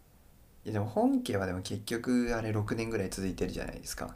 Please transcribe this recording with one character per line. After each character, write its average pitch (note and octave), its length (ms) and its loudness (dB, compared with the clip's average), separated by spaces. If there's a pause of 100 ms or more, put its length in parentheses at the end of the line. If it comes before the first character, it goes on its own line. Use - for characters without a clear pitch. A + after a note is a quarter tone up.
(180)
<laughs> - 480 -20
い - 40 -6
や、 G#2+ 40 -2
で G#2+ 60 0
も G#2 80 0
本 B3 340 2
家 G#2 160 0
は F#2+ 80 2
で F#2 80 0
も F#2 80 -2
結 G#2 240 -6
局 A#2+ 500 2
あ A2+ 60 0
れ A2 120 0
六 G#2 200 0
年 A2+ 160 0
ぐ A2+ 80 0
ら G2 80 0
い F#2 60 -4
続 F#2+ 160 -2
い F2+ 80 -2
て F#2+ 100 0
る D#2+ 60 -2
じ D#2 100 -4
ゃ - 40 -4
な - 80 -6
い - 20 -10
で - 100 -12
す - 100 -8
か。 - 200 -6